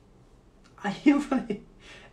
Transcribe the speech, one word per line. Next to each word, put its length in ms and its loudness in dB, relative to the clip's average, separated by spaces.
Aí 280 -6
eu 160 6
falei, 420 -4